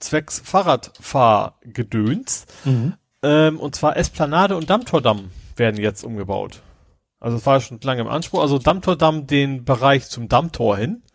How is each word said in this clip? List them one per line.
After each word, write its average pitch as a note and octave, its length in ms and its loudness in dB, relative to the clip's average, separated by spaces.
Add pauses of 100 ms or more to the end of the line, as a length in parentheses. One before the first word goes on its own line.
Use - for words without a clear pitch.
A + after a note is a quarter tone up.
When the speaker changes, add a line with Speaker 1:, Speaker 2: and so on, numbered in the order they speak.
Speaker 1:
zwecks - 440 -4
Fahrradfahrgedöns. B2 2000 0 (180)
Speaker 2:
Mhm. C3 300 0 (280)
Speaker 1:
Ähm, D#3 380 4
und C#3+ 160 -8
zwar D3+ 200 0
Esplanade F3 600 0
und D#3+ 120 -6
Dammtordamm A#2 600 0 (260)
werden A2 240 0
jetzt G#2 220 -4
umgebaut. G2+ 580 -8 (600)
Also A#2 160 -4
es A2 100 -6
war C3+ 140 4
schon A#2+ 220 -12
lange B2+ 180 -4
im A2 80 -6
Anspruch. D#3+ 320 -4
Also C#3 180 2
Dammtordamm, D#3+ 680 0
den C#3 360 0
Bereich C3+ 440 2
zum A#2+ 200 -10
Dammtor B2 480 0
hin. D3 260 -4 (120)